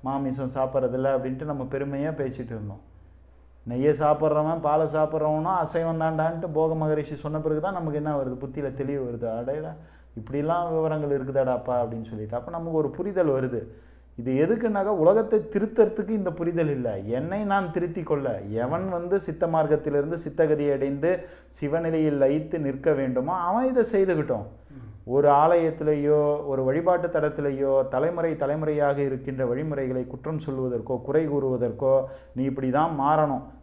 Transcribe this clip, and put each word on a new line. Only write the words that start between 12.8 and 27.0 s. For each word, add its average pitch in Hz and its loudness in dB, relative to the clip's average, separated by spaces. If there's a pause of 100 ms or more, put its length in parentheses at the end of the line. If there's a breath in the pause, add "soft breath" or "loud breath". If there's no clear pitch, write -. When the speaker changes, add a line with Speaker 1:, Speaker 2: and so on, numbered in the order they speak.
Speaker 1:
புரிதல் 180 -2
வருது. 127 0 (500 loud breath)
இது 131 2
எதுக்குன்னாக்கா, 214 0
உலகத்தை 208 4
திருத்தறதுக்கு 214 2
இந்த 196 -2
புரிதல் 165 0
இல்ல, 120 -2
என்னை 143 -2
நான் 196 0
திருத்திக் 170 -4
கொள்ள. 135 -2
எவன் 123 -2
வந்து 180 -2
சித்த 170 -2
மார்க்கத்திலிருந்து 151 0 (120)
சித்தகதியை 143 2
அடைந்து 139 0 (200 loud breath)
சிவநிலையில் 156 0
லயித்து 151 2
நிற்க 139 0
வேண்டுமோ, 135 0
அவன் 190 2
இதை 254 4
செய்துகிட்டோம். 156 2
Speaker 2:
ம். - -16
Speaker 1:
ஒரு 143 6
ஆலயத்திலேயோ, 151 4
ஒரு 135 0
வழிபாட்டு 170 2